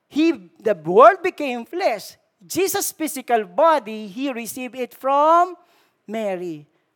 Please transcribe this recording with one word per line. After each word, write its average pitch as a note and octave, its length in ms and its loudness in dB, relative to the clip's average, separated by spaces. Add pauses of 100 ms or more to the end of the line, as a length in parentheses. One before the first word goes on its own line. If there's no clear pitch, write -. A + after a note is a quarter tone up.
he, D#4+ 240 0 (300)
the G#3 160 0
word A3 480 6
became B3+ 400 -6
flesh. D4 500 -6 (240)
Jesus' E4+ 540 -4
physical B3 500 -2
body, A3 640 0
he B3+ 240 -8
received A#3+ 460 -10
it B3 180 -8
from D#4+ 600 2 (500)
Mary. F3+ 640 -8 (260)